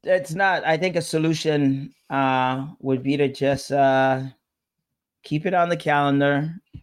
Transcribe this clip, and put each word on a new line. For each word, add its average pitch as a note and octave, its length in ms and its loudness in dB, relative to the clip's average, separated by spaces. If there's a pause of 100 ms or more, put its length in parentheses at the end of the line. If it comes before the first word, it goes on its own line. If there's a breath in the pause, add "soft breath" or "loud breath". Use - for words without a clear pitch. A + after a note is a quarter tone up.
It's F#3 280 0
not, F#3 320 0
I D#3+ 120 2
think F3+ 200 -2
a D#3+ 40 0
solution, D3+ 920 0 (160)
uh, C3 580 0 (120)
would C3 240 -2
be C#3 140 0
to C#3 140 2
just, C3+ 400 -2
uh, C3+ 520 2 (1000)
keep D3+ 220 -4
it F#3 80 -2
on F3 160 2
the E3+ 80 0
calendar. C#3+ 760 0 (300)